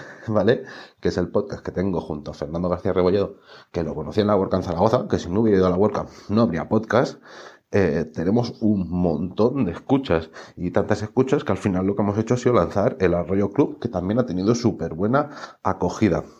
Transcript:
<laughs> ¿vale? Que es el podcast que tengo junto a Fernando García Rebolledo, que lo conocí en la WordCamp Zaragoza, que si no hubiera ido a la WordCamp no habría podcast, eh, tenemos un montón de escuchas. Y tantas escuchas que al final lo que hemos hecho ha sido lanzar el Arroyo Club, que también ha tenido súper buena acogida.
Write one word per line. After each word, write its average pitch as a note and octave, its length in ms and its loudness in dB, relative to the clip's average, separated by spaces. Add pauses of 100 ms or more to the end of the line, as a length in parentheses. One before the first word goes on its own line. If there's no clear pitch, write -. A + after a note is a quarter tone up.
<laughs> - 200 -16
¿vale? G#2+ 360 2 (360)
Que F2+ 100 0
es F2 80 -4
el F2+ 120 -2
podcast - 340 -4
que - 80 -8
tengo F2+ 300 -2
junto D2 300 -10
a - 20 -12
Fernando E2 340 -4
García F2+ 260 -2
Rebolledo, F#2 440 2 (340)
que E2+ 120 -2
lo D2 120 -6
conocí D2+ 260 -4
en G#2 60 4
la G#2 80 4
WordCamp F#2+ 300 0
Zaragoza, F#2+ 440 2
que F2 100 0
si E2+ 100 -10
no F#2+ 120 0
hubiera G#2 180 4
ido F#2 80 4
a - 20 4
la F2+ 80 0
WordCamp G2 320 0 (200)
no G#2 120 2
habría A#2 260 0
podcast, A2 540 0 (500)
eh, E2 420 2
tenemos G#2+ 480 0
un G2+ 280 2
montón F2+ 760 0
de F2 80 -4
escuchas. F#2 580 0 (260)
Y F2 140 -4
tantas G#2 320 0
escuchas C3+ 400 0
que - 100 -4
al F#2 60 -2
final F#2+ 260 0
lo G2+ 100 0
que A2 60 -2
hemos G2+ 160 0
hecho A2+ 160 0
ha B2 40 0
sido B2 180 2
lanzar G2 440 2
el F2+ 140 2
Arroyo F#2+ 380 0
Club, - 280 0
que - 80 -6
también F#2 320 -2
ha B2 60 2
tenido G2 300 0
súper E2 400 -2
buena B2 340 0 (340)
acogida. F2+ 600 0 (160)